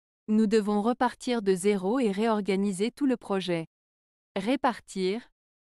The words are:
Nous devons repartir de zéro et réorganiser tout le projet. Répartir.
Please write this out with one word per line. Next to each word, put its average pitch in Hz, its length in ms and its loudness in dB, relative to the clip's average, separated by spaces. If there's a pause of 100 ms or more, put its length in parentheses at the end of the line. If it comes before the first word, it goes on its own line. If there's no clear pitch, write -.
(280)
Nous 214 180 4
devons 208 360 2
repartir 240 580 -2
de 196 140 2
zéro 196 440 0
et 233 120 2
réorganiser 202 800 0
tout 285 160 -4
le 254 100 2
projet. 180 480 -4 (760)
Répartir. 214 920 -2 (400)